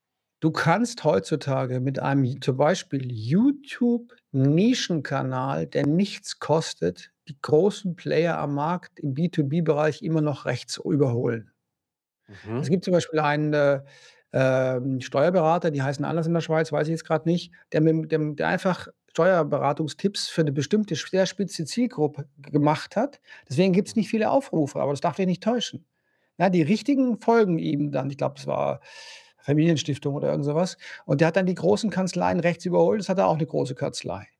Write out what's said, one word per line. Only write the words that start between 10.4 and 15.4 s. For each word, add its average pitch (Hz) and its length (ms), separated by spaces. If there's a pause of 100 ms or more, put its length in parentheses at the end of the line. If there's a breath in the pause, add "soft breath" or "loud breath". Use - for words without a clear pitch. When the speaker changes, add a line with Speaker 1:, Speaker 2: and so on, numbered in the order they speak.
Speaker 1:
rechts - 320
überholen. 123 720 (760)
Speaker 2:
Mhm. 107 320
Speaker 1:
Es 147 100
gibt 180 160
zum 185 80
Beispiel 156 260
einen, 151 340
äh, 143 280 (520 soft breath)
ähm, 131 680
Steuerberater, 165 720